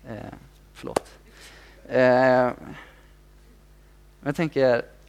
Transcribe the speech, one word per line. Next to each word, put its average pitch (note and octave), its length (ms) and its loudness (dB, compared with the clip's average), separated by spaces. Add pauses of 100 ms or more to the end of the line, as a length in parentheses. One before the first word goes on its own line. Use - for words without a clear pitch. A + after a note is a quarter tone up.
Eh, A2 260 -14 (400)
förlåt. - 440 -10 (680)
Eh, B2+ 640 4 (1700)
men - 40 -20
jag C#3+ 120 -6
tänker, C3+ 460 0 (280)